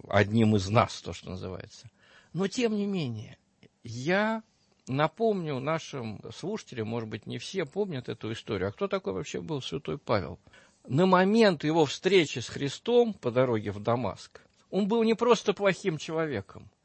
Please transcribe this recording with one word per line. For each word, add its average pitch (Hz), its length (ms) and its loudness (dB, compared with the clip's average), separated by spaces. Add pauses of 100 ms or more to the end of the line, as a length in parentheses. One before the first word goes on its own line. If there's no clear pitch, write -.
одним 107 480 4
из 95 120 -2
нас, - 340 2
то, 92 100 -8
что - 180 -14
называется. 92 600 -12 (420)
Но, 185 140 -2
тем 220 300 -2
не 202 100 -2
менее, 131 520 -6 (440)
я 185 600 -2 (460)
напомню 160 720 0
нашим 135 600 -6 (140)
слушателям, 143 540 -8
может 113 200 -6
быть, 107 180 -10
не 123 120 -8
все 185 260 -6
помнят 170 440 -6
эту 110 240 -8
историю, 98 360 -4
а 104 40 -8
кто 196 160 -4
такой 190 240 -4
вообще 185 280 -6
был 165 220 -6
святой 156 360 -8
Павел? 92 400 -2 (480)
На 165 200 4
момент 190 580 6
его 160 220 4
встречи 175 540 2
с - 80 -8
Христом 226 680 2
по - 160 -4
дороге 113 400 2
в 101 100 -6
Дамаск 117 600 -2 (300)
он 196 180 0
был 226 140 2
не 226 120 4
просто 233 380 2
плохим 185 460 0
человеком, 156 720 -6 (140)